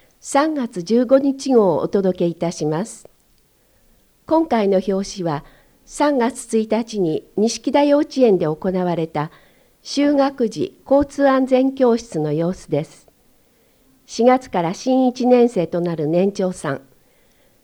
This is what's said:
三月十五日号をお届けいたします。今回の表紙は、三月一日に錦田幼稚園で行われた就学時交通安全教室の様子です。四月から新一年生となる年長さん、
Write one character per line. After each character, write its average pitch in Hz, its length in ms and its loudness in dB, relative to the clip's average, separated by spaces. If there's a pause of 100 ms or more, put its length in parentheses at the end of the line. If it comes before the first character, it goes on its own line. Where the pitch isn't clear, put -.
(200)
三 311 340 0
月 226 300 -6
十 226 240 0
五 269 100 6
日 269 380 -2
号 196 180 4
を 120 60 0
お 175 80 -2
届 190 320 0
け 175 80 0
い 170 80 -4
た 170 160 -6
し 151 160 -6
ま 156 180 -4
す。 - 240 -20 (1160)
今 320 180 2
回 220 220 0
の 190 200 2
表 202 40 -2 (300)
紙 - 20 -6
は、 156 200 -4 (420)
三 294 340 -2
月 233 240 -2 (160)
一 220 120 -2
日 220 280 -4
に 160 240 -2 (120)
錦 233 360 -2
田 285 120 2
幼 285 140 4
稚 294 200 -4
園 226 200 4
で 170 80 -2
行 156 260 -4
わ 180 240 -2
れ 165 120 -4
た 156 240 -6 (500)
就 285 340 0
学 269 340 0
時 - 380 -8
交 285 240 2
通 277 160 2
安 262 200 2
全 262 260 2
教 247 240 2
室 233 220 -8
の 151 120 -2
様 165 220 -2
子 - 160 -18
で 156 140 -2
す。 - 240 -20 (1000)
四 - 180 -4
月 254 280 4
か 185 100 -2
ら 170 140 -4
新 262 320 0
一 240 180 -4
年 247 240 4
生 175 160 -2
と 175 160 -4
な 175 140 -4
る 156 100 -4
年 175 260 0
長 185 200 -4
さ 156 220 -6
ん、 - 80 -10 (840)